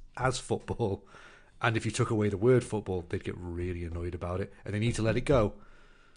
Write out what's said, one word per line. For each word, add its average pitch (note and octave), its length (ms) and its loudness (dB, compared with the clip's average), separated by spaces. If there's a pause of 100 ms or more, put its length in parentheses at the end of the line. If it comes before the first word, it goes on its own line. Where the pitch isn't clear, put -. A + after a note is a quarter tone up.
(180)
as B2+ 220 0
football. G#2 640 -2 (580)
And A#2 160 4
if A2 80 -2
you A2+ 60 -2
took - 180 2
away G#2+ 200 2
the G2+ 80 -2
word A#2+ 260 6
football, F#2 460 -4
they'd F#2+ 140 -4
get F#2+ 140 -6
really F2 460 -6
annoyed E2+ 320 -6
about F2 260 -4
it. G2+ 100 -6 (140)
And G2 80 -6
they G#2+ 60 0
need A2+ 160 0
to A2 80 -2
let A2 140 2
it B2 80 0
go. A2+ 280 4 (640)